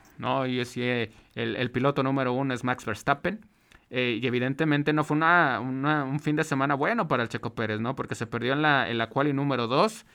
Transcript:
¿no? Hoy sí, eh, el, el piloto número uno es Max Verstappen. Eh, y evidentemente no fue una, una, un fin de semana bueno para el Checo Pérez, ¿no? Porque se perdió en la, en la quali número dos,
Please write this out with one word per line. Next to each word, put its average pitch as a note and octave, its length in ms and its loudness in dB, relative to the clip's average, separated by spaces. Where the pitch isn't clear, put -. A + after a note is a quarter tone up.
¿no? B2+ 220 -2
Hoy B2+ 260 -2
sí, B2 180 -8
eh, A#2+ 280 -2
el, A2+ 220 -4
el B2 160 -2
piloto C#3 320 2
número C3 300 0
uno C3 200 0
es A#2+ 100 -4
Max B2+ 220 -2
Verstappen. C#3+ 600 -2
Eh, B2 280 0
y A#2+ 60 -2
evidentemente C#3+ 680 2
no D3+ 100 4
fue D3+ 120 0
una, D#3+ 440 4
una, C3+ 460 -2
un C3+ 140 -2
fin D3+ 160 0
de D#3 80 2
semana C#3+ 300 0
bueno F3 340 0
para C3 140 2
el A2+ 80 -2
Checo A#2 240 -6
Pérez, G#2+ 260 -2
¿no? A#2+ 160 -2
Porque C3 200 -6
se A#2+ 100 -6
perdió A#2 280 -2
en D3 100 0
la, C#3 260 2
en A#2 80 -2
la A2+ 120 -2
quali C#3+ 220 0
número C3+ 360 0
dos, E3 480 0